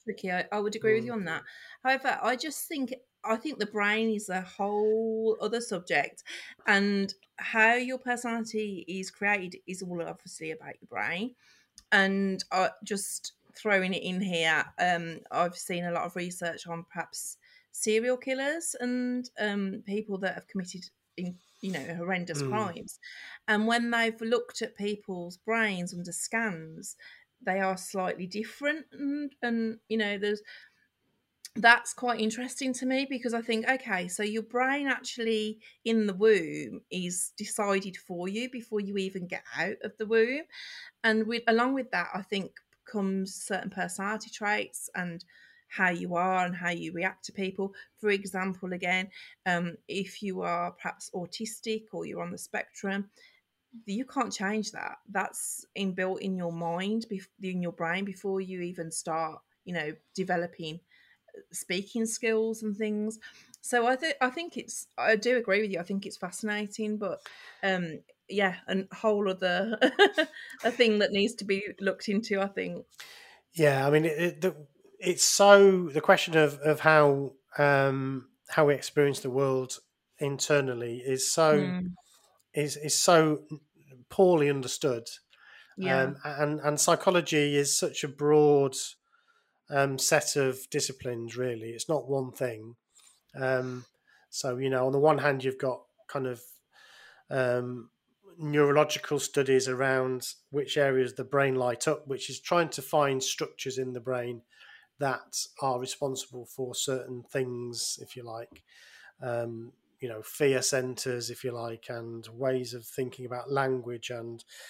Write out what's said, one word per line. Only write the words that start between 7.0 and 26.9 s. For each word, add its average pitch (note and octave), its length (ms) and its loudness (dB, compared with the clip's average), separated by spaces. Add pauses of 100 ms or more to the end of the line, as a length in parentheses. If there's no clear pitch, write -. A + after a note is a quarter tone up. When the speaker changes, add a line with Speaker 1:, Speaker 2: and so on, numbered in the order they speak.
Speaker 1:
how A3+ 380 4
your B3+ 240 0
personality A3+ 920 -4
is F#3+ 240 -8
created G3+ 560 -2
is F#3 140 -10
all F3 200 -6
obviously E3 500 -10
about D#3 280 -14
your - 80 -20
brain. E3+ 480 -6 (560)
And, G3 600 2
uh, F#3 180 2 (140)
just - 500 -8 (200)
throwing F#3+ 400 2
it - 100 -4
in F3+ 180 -4
here, E3 440 2 (140)
um, E3+ 400 0 (100)
I've F3 280 0
seen F3 260 -4
a F3 80 -2
lot E3+ 140 -2
of F3+ 100 -8
research F3 500 -6
on E3+ 200 -8
perhaps - 520 -10 (360)
serial A3+ 420 2
killers C#4 640 -4
and, B3 500 -2 (100)
um, G3+ 460 -2
people G3+ 340 -4
that F#3 160 -2
have F3 120 -14
committed F3+ 420 -8 (280)
in, F3+ 200 -8 (220)
you F#3+ 120 -6
know, D#3+ 240 -6
horrendous F3 460 -4
Speaker 2:
Mm. C3+ 80 -2
Speaker 1:
crimes. G#3 500 -4 (480)
And G#3+ 200 2
when A#3 240 2
they've A3+ 300 0
looked A#3 400 -2
at A3 160 -8
people's G3+ 600 -6
brains G#3 560 -2
under F3 200 -10
scans, E3+ 840 -6 (460)